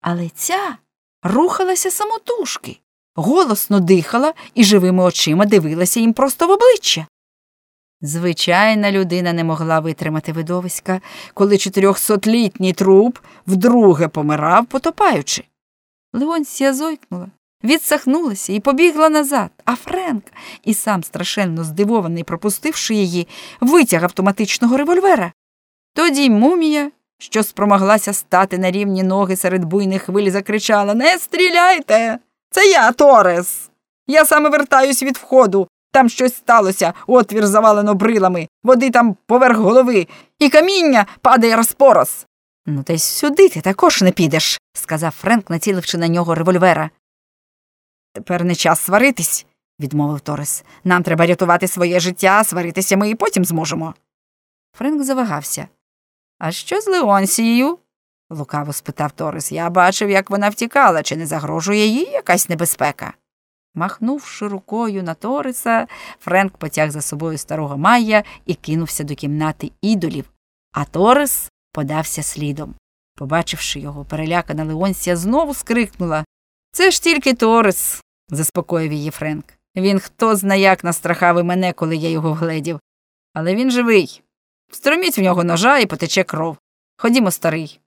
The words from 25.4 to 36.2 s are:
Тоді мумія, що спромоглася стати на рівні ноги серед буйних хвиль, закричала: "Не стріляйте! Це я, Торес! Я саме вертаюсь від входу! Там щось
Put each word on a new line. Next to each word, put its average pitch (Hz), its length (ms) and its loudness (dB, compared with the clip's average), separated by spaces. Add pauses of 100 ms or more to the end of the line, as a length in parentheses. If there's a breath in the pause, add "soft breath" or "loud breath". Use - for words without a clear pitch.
Тоді 285 360 2
мумія, 294 640 2 (280)
що - 240 -4
спромоглася 202 680 0
стати 190 440 0
на 185 140 0
рівні 190 320 -2
ноги 190 320 0
серед 185 300 -2
буйних 190 380 -2
хвиль, 196 260 -2
закричала: 202 640 -2
"Не 302 240 2
стріляйте! 339 1000 2 (320)
Це 381 140 4
я, 294 260 6
Торес! 208 800 4 (380)
Я 302 180 4
саме 302 240 4
вертаюсь 277 540 2
від 262 140 -4
входу! 196 500 2 (240)
Там 262 180 4
щось 247 260 -2